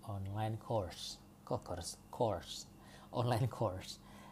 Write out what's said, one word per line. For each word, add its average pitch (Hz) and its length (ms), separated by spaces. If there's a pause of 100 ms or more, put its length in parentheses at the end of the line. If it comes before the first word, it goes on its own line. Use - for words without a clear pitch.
Online 107 560
course. - 560 (320)
Kok 123 160
course? - 320 (160)
Course. - 560 (400)
Online 120 400
course. 95 480 (340)